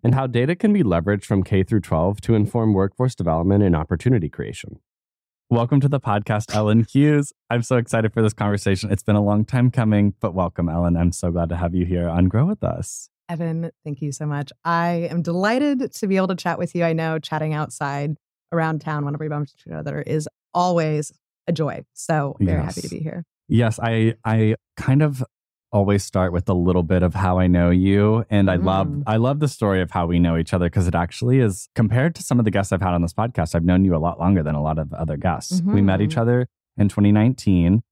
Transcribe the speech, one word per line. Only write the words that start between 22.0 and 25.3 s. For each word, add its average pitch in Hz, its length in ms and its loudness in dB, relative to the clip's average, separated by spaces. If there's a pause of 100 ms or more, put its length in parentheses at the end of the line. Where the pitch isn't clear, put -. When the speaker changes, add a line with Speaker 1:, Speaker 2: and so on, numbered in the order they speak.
Speaker 2:
very - 200 2
happy 170 200 -6
to - 80 -10
Speaker 1:
Yes. - 20 -10
Speaker 2:
be - 80 -10
here. 160 260 -8 (240)
Speaker 1:
Yes, 113 340 2
I, 113 320 0 (100)
I 110 300 2 (240)
kind 135 240 2
of 139 200 -2 (500)